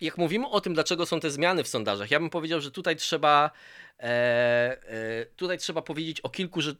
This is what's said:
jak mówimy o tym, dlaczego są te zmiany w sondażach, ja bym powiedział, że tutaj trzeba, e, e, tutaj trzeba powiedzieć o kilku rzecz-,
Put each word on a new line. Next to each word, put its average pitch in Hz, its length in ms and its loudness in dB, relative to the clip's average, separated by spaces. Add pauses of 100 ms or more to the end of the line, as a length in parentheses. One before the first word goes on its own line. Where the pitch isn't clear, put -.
jak 156 160 -4
mówimy 185 320 0
o 208 120 2
tym, 185 120 -2
dlaczego 165 320 0
są 165 140 0
te 156 120 -2
zmiany 160 320 2
w - 40 -10
sondażach, 104 440 -2
ja 147 80 4
bym 165 100 -2
powiedział, 160 320 -2
że 143 100 -8
tutaj 170 240 -2
trzeba, 151 560 4 (480)
e, - 40 -18
e, 120 1200 0 (100)
tutaj 180 220 -4
trzeba 160 240 -4
powiedzieć 160 400 -6
o - 80 -6
kilku 175 320 -4
rzecz-, 147 180 -4